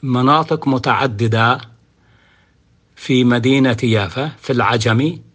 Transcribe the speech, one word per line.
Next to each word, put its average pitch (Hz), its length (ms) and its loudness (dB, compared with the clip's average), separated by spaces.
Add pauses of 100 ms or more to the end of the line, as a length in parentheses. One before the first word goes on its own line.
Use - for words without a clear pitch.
مناطق 143 640 0
متعددة 117 920 0 (1400)
في 127 280 0
مدينة 123 580 2
يافا، 113 460 -2 (120)
في - 120 -6
العجمي 120 720 0 (120)